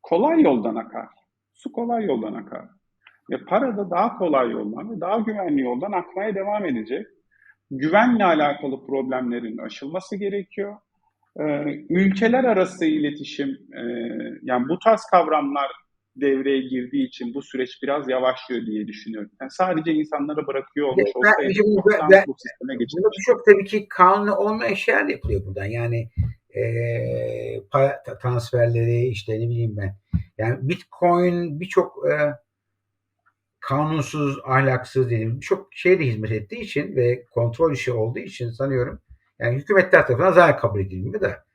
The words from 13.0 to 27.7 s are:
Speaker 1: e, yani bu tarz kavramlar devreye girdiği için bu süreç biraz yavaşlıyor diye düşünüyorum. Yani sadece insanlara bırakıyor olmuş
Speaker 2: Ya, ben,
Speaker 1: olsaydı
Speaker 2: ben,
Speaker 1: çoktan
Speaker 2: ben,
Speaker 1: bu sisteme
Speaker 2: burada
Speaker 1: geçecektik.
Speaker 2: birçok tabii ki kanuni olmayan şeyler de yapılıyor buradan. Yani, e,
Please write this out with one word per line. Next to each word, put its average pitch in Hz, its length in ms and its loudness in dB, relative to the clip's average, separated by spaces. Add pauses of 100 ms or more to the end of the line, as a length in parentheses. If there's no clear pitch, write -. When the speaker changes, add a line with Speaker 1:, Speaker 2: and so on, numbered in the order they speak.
Speaker 1:
e, 131 320 -12 (600)
yani 127 280 -2
bu 180 100 -2
tarz 220 220 2 (100)
kavramlar 147 600 2 (440)
devreye 135 460 2
girdiği 127 460 -4
için 120 260 -10
bu 139 80 -6
süreç 127 280 -6 (140)
biraz 139 260 -2
yavaşlıyor 127 560 -2
diye 104 220 -6
düşünüyorum. 107 440 -12 (100)
Yani 135 100 -12
sadece 165 420 -2
insanlara 151 540 -4
bırakıyor 139 400 -4
olmuş 131 200 2
Speaker 2:
Ya, - 80 -4
ben, 120 40 -4
Speaker 1:
olsaydı 208 280 4
Speaker 2:
ben, 208 280 2
Speaker 1:
çoktan 185 360 4
Speaker 2:
ben, 196 160 12
Speaker 1:
bu 131 100 -6
sisteme - 320 -14
Speaker 2:
burada 135 40 -6
Speaker 1:
geçecektik. 185 460 0
Speaker 2:
birçok 240 260 2
tabii 196 200 8
ki 208 240 -4
kanuni 196 420 4
olmayan 208 420 0
şeyler - 340 0
de - 40 -2
yapılıyor 101 340 -4
buradan. 98 200 -8
Yani, 117 440 -4 (460)
e, - 60 -2 (1120)